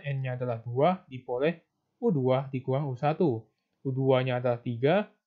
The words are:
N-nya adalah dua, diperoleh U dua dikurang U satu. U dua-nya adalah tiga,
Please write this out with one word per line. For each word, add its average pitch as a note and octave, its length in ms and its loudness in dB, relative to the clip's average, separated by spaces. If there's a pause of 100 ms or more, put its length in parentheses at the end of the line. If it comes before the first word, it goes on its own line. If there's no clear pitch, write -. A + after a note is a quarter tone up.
N-nya C3 320 -4
adalah A#2 240 -4
dua, C#3 480 0
diperoleh C3 480 -2 (400)
U A#3 160 2
dua C3 320 2
dikurang C3+ 400 -4
U B2+ 80 -6
satu. D3 480 0 (400)
U C#3 80 -4
dua-nya C3 480 2
adalah A#2+ 240 0
tiga, C#3 480 0 (160)